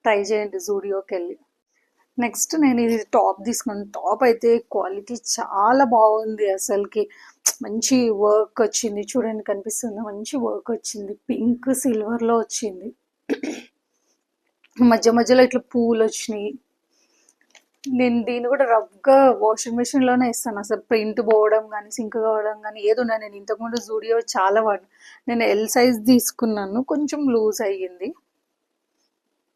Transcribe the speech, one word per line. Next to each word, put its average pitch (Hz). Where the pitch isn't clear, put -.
ట్రై 208
చేయండి 202
జూడియోకి 196
వెళ్ళి. 175
నెక్స్ట్ 240
నేను 254
ఇది 233
టాప్ 196
తీసుకున్నాను. 208
టాప్ 220
అయితే 233
క్వాలిటీ 202
చాలా 233
బాగుంది 220
అసలుకి. 202
మంచి 233
వర్క్ 214
వచ్చింది 208
చూడండి, 214
కనిపిస్తుందా? 214
మంచి 214
వర్క్ 220
వచ్చింది. 208
పింక్ 240
సిల్వర్లో 233
వచ్చింది, 208
మధ్య 226
మధ్యలో 240
ఇట్లా 254
పూలు 233
వచ్చినాయి. 214
నేను 247
దీన్ని 240
కూడా 277
రఫ్గా 226
వాషింగ్ 220
మెషిన్‌లోనే 247
వేస్తాను. 226
అసలు 208
ప్రింట్ 214
పోవడం 214
కానీ, 208
సింక్ 220
కావడం 214
కానీ 214
ఏది 220
ఉన్నా. 226
నేను 202
ఇంతకుముందు 226
Zudio 220
చాలా 202
వాడినా. 202
నేను 233
ఎల్ 220
సైజ్ 247
తీసుకున్నాను, 220
కొంచెం 294
లూజ్ 214
అయ్యింది. 185